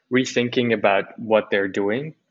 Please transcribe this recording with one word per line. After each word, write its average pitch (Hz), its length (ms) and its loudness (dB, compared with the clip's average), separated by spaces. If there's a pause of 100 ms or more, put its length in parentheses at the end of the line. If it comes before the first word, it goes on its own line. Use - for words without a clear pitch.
(140)
rethinking 123 600 0
about 101 440 0
what 107 320 0
they're 101 180 0
doing, 107 480 -4 (160)